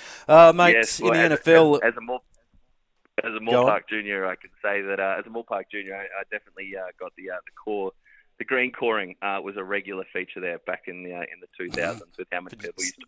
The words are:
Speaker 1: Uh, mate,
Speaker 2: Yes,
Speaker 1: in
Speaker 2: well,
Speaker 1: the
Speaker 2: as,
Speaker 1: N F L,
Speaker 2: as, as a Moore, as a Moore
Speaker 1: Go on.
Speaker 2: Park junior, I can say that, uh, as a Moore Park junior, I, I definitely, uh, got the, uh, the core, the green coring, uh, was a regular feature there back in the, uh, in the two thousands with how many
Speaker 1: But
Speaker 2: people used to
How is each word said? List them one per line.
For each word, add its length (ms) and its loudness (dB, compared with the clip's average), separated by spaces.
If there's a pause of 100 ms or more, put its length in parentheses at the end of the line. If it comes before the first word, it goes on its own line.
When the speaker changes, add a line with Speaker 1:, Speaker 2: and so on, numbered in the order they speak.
(300)
Speaker 1:
Uh, 260 12
mate, 220 4
Speaker 2:
Yes, 220 0
Speaker 1:
in 80 0
Speaker 2:
well, 60 2
Speaker 1:
the 60 2
Speaker 2:
as, 60 4
Speaker 1:
N 80 2
F 160 -2
L, 260 8
Speaker 2:
as, 80 -2
as 140 0
a 40 -14
Moore, 200 -10 (1000)
as 120 -8
a 80 -6
Moore 120 -2
Speaker 1:
Go 100 6
on. 40 4
Speaker 2:
Park 220 0
junior, 360 -4
I 100 -4
can 140 -20 (140)
say 180 -2
that, 200 -4
uh, 180 -2
as 60 -12
a 40 -20
Moore 140 -10
Park 260 -8
junior, 240 -12
I, 100 -12
I 280 -12
definitely, 460 -14
uh, 100 -10 (100)
got 200 -14
the, 140 -12
uh, 40 -8 (100)
the 60 -20
core, 400 -8 (460)
the 60 -12
green 300 -2
coring, 480 -2
uh, 200 -2
was 140 -12
a 80 -10
regular 480 -8
feature 300 -8
there 160 -6
back 300 -10
in 160 -14
the, 100 -14
uh, 80 -10
in 180 -14
the 80 -20 (100)
two 120 -10
thousands 480 -8
with 160 -12
how 80 -8
many 160 -18
Speaker 1:
But 80 -18
Speaker 2:
people 180 -10
used 160 -8
to 80 -20